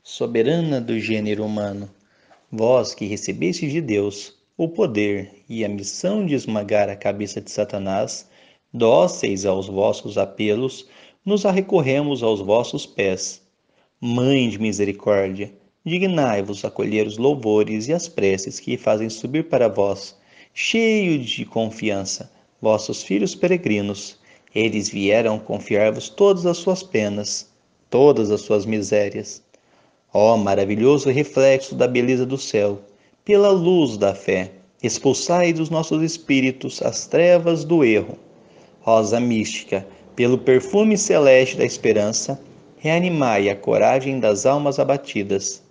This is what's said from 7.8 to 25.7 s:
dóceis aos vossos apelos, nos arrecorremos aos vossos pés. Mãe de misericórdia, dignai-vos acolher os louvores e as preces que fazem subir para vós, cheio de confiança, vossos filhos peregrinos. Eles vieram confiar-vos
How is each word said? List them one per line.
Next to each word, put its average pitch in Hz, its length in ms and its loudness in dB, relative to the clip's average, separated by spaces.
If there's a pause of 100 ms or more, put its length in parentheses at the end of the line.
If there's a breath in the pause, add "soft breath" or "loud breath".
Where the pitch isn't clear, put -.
dóceis 117 720 2
aos 95 220 -2
vossos 101 500 -2
apelos, 107 680 -4 (360 soft breath)
nos 202 220 0
arrecorremos 147 800 0
aos 110 180 0
vossos 113 460 0
pés. - 520 -4 (600)
Mãe 123 480 2
de 101 80 -8
misericórdia, 101 960 -2 (320)
dignai-vos 139 800 -2
acolher 107 400 -2
os 107 140 -10
louvores 110 680 0
e 147 60 -2
as 175 140 -4
preces 98 520 -2
que 123 180 -6
fazem 110 340 -2
subir 143 360 -6
para 120 200 2
vós, 101 500 -2 (380 soft breath)
cheio 214 640 0
de 117 260 -8
confiança, 107 880 -6 (320 soft breath)
vossos 110 380 0
filhos 190 320 -2
peregrinos. 107 840 -2 (380 soft breath)
Eles 107 340 0
vieram 107 480 2
confiar-vos 110 720 -2